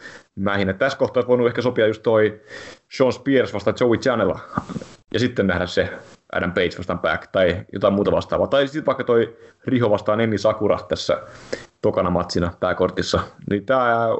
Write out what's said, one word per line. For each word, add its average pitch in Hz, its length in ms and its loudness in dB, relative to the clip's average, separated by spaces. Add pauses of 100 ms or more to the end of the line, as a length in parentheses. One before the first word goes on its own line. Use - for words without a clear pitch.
(340)
mähinä. 98 380 0
Tässä 135 260 -2
kohtaa 127 220 0
olisi 120 80 0
voinut 123 180 4
ehkä 117 160 -2
sopia 117 240 2
just 110 160 -2
toi 107 380 2 (520)
Sean 127 200 2
Spears 123 420 0
vastaan 104 260 -2
Joey 120 240 4
Janela 110 360 0 (720)
ja 107 80 0
sitten 123 260 0
nähdä 90 200 0
se 90 240 -2 (420)
Adam 90 200 -2
Page 90 260 -2
vastaan 92 200 -6
Pac 80 340 -4
tai 92 400 2
jotain 98 220 2
muuta 98 180 2
vastaavaa. 87 340 0
Tai 139 220 2
sit 147 180 -8
vaikka 127 180 0
toi 117 320 2 (300)
Riho 120 240 2
vastaan 107 300 2
Emi 110 180 0
Sakura 104 400 2 (100)
tässä - 340 -2 (600)
tokana 98 280 0
matsina 87 500 -2
pääkortissa. 90 600 -2 (300)
Niin 98 160 -2
tää 120 420 2 (120)